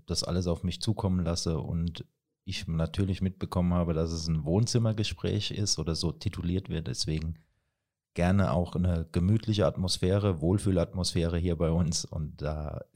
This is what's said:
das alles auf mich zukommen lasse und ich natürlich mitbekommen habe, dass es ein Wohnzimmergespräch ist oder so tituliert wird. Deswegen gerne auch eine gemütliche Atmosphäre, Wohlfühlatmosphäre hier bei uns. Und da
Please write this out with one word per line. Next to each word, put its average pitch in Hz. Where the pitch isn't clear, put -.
das -
alles 87
auf 85
mich 87
zukommen 92
lasse 82
und 82
ich -
natürlich 82
mitbekommen 90
habe, 85
dass 82
es 82
ein 80
Wohnzimmergespräch 107
ist -
oder 80
so 80
tituliert 87
wird. 82
Deswegen 80
gerne 90
auch 85
eine 87
gemütliche 101
Atmosphäre, 92
Wohlfühlatmosphäre 87
hier 85
bei 80
uns. 82
Und -
da 76